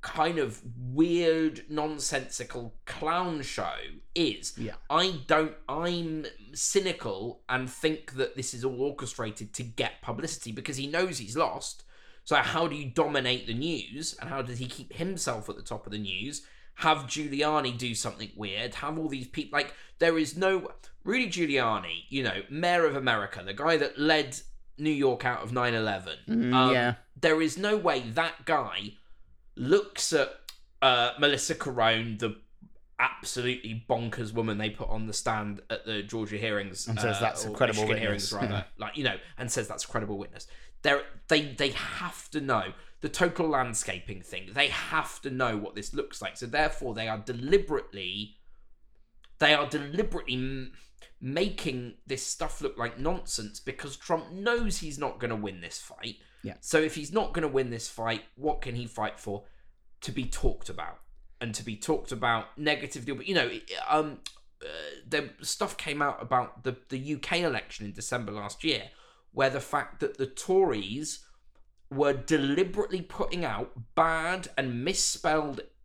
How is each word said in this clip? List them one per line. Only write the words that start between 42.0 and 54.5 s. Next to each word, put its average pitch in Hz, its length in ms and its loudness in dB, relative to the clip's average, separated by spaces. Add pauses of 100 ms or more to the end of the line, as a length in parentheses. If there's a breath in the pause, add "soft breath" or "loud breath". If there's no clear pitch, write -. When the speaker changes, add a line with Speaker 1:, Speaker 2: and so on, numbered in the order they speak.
Speaker 1:
to 151 100 -2
know 113 340 2 (280 loud breath)
the - 80 -2
total 175 400 4
landscaping 110 720 0
thing. 95 320 -10
They 139 140 4
have - 560 -2
to 139 80 -2
know 127 260 2
what 104 160 -4
this 101 180 -8
looks - 300 -4
like. 98 160 -6
So 127 80 -8
therefore, 143 480 0
they 110 140 -4
are 110 100 -2
deliberately, 107 1200 0 (1040)
they 151 160 8
are 147 120 2
deliberately 143 680 -2
m-, 131 380 -4 (460 soft breath)
making 131 760 -2 (100)
this 131 200 -6
stuff - 360 -4
look 143 160 -4
like 117 220 -4
nonsense 139 600 -2
because - 380 -8
Trump 165 340 -2
knows 208 460 2